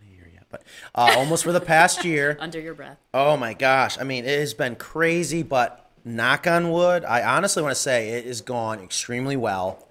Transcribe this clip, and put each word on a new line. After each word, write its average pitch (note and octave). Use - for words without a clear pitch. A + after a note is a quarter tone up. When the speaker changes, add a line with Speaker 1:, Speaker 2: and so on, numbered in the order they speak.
Speaker 1:
a F#2+
year F2+
yet, F2+
but, -
uh, B2
almost D#3
for E3
the F3
past F3
year. D3
Speaker 2:
<laughs> -
Under D#3+
your D#3+
breath. C#3
Speaker 1:
Oh C#3+
my A#2
gosh. C3
I -
mean, C3
it C#3+
has D3
been B2+
crazy, E3
but B2+
knock A#2
on E3+
wood, F3
I A#2
honestly D#3+
wanna C#3
say A#2+
it A#2
has B2
gone A2
extremely B2
well. F#2+